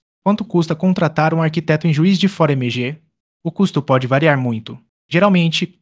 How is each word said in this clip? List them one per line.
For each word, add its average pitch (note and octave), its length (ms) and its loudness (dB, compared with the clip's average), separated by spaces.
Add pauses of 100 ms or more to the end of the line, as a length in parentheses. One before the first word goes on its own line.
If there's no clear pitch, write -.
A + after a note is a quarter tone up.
(240)
Quanto G3+ 220 -2
custa E3+ 280 -2
contratar D#3+ 600 0
um D#3+ 80 0
arquiteto D#3+ 460 -2
em D#3+ 60 2
Juiz F3 240 2
de G3 120 2
Fora D#3 240 0
M B2+ 160 -2
G? B2 260 -6 (480)
O E3 80 -6
custo F#3+ 300 0
pode - 260 0
variar C#3+ 300 2
muito. A2+ 420 -6 (300)
Geralmente, F3 720 0